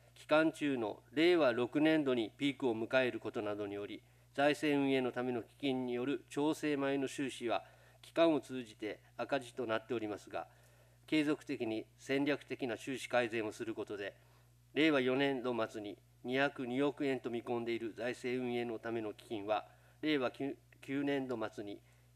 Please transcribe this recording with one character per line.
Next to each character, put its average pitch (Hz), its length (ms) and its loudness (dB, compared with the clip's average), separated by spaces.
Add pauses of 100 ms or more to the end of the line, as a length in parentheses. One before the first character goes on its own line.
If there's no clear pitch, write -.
(160)
期 - 120 -20
間 160 240 6
中 139 260 0
の 107 220 -2 (140)
令 170 240 6
和 135 160 6
六 123 280 2
年 156 220 6
度 131 100 2
に 113 240 0
ピ 143 120 0
ー 135 80 -2
ク 139 100 0
を 113 80 2
迎 117 280 2
え 123 60 2
る 110 100 -4
こ 110 120 -8
と 120 100 -4
な 104 140 -2
ど 104 100 -4
に 101 80 -6
よ 101 140 -6
り、 104 160 -12 (300)
財 143 200 4
政 143 260 2
運 139 120 4
営 131 100 4
の 123 100 0
た 123 120 -2
め 127 80 -2
の 120 100 -2
基 101 40 -8 (160)
金 131 240 0
に 123 80 -2
よ 123 120 -2
る 139 240 -2
調 147 240 0
整 147 240 -2
前 139 200 0
の 135 100 0
収 135 220 -4
支 117 200 -4
は 98 140 0 (380)
期 - 120 -20
間 165 200 4
を 139 80 2
通 127 220 -8
じ 107 120 -18
て 104 240 -8 (180)
赤 120 220 -2
字 123 140 -14
と 123 120 -4
な 113 120 0
っ 110 100 -10
て 127 60 -4
お 117 60 0
り 107 80 -4
ま 101 100 -4
す - 120 -18
が、 85 180 -8 (600)
継 156 160 2
続 147 220 -2
的 120 200 -4
に 110 200 -4 (120)
戦 139 280 0
略 143 180 0
的 135 240 -6
な 110 100 -4
収 135 200 -6
支 - 120 -10
改 123 200 2
善 110 180 -2
を 107 40 -6
す - 140 -8
る 110 80 -4
こ 104 120 -8
と 104 120 -8
で、 98 160 -8 (600)
令 156 180 4
和 139 100 4
四 127 160 2
年 139 240 2
度 123 140 -2 (120)
末 107 140 -10
に 101 160 -10 (260)
二 127 140 -2
百 139 300 0
二 127 160 0
億 147 220 0
円 135 140 0
と 123 100 -6
見 117 140 -4
込 120 180 -2
ん 117 40 -6
で 117 60 -2
い 113 80 -2
る 110 140 -6
財 120 180 -4
政 127 320 -4
運 123 100 -2
営 120 120 -2
の 113 140 -6
た 117 120 -6
め 117 100 -2
の 107 120 -4
基 - 160 -18
金 101 180 -6
は、 107 180 0 (360)
令 151 160 2
和 123 140 2
九、 139 240 -4 (260)
九 139 220 -2
年 139 240 0
度 123 100 -2 (140)
末 113 120 -10
に 101 160 -10 (360)